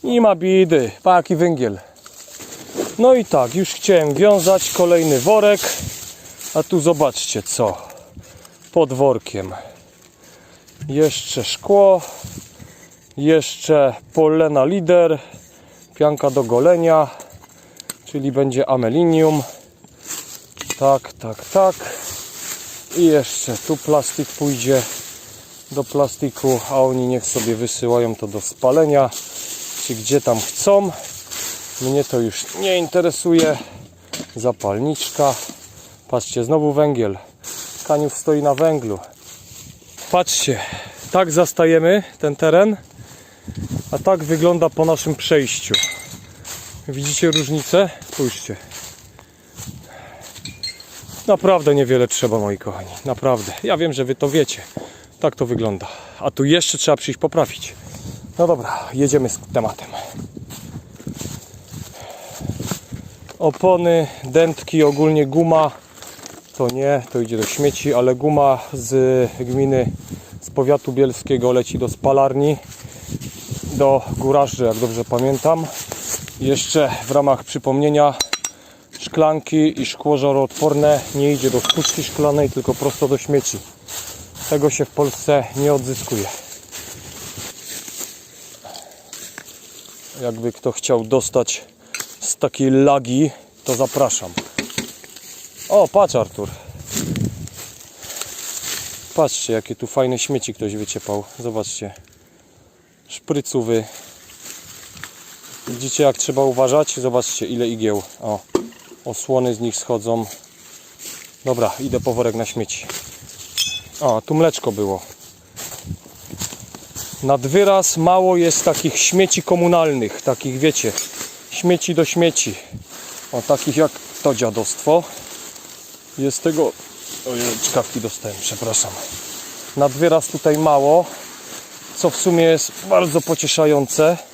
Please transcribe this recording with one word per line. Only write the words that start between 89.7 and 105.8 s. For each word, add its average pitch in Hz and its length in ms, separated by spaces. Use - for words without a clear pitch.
Jakby 117 300
kto - 200
chciał 117 320
dostać 123 600
z - 160
takiej 135 360
lagi, 135 600
to 127 120
zapraszam. 120 560
O, 190 180
patrz, 196 280
Artur. 104 340
Patrzcie, 139 380
jakie 110 220
tu - 120
fajne 127 320
śmieci 123 340
ktoś 107 220
wyciepał. 104 480
Zobaczcie. 110 540
Szprycówy. 117 760
Widzicie, 131 360